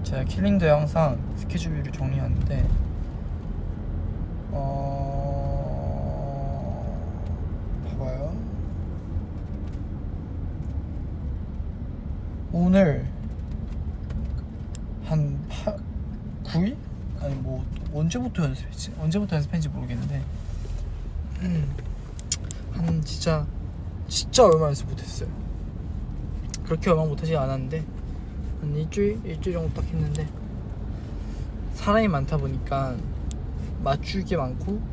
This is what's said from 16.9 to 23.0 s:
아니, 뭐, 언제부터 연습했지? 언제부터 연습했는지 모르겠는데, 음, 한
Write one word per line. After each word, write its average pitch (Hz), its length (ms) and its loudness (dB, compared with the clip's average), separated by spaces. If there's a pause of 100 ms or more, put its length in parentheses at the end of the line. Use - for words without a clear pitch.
아니, 143 140 0
뭐, 131 280 -2 (300)
언제부터 175 500 2
연습했지? - 560 -2
언제부터 175 380 2
연습했는지 151 320 2
모르겠는데, 127 520 -2 (1200)
음, 170 260 2 (1040)
한 165 320 2